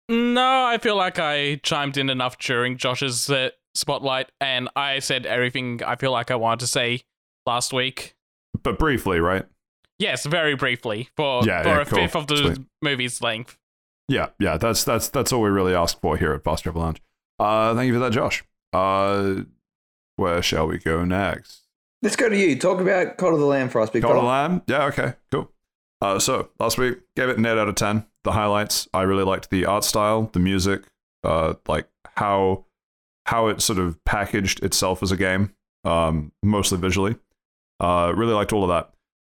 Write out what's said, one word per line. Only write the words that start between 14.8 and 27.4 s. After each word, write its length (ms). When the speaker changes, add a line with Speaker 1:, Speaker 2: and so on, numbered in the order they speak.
Speaker 2:
that's, 260
that's 240
all 80
we 80
really 240
ask 260
for 180
here 160
at 100
Fast 220
Travel 180
Lounge. 180
Uh, 340
thank 140
you 60
for 80
that, 100
Josh. 320
Uh, 680
where 240
shall 260
we 100
go 260
next? 600
Speaker 3:
Let's 140
go 140
to 80
you. 200
Talk 220
about 380
Cult 160
of 80
the 40
Lamb 220
for 140
us, 80
Big 120
Speaker 2:
Cult 140
of 0
the 60
Speaker 3:
fella. 100
Speaker 2:
Lamb? 340
Yeah, 200
okay, 280
cool. 220
Uh, 200
so, 380
last 200
week, 220
gave 100
it 100
an 80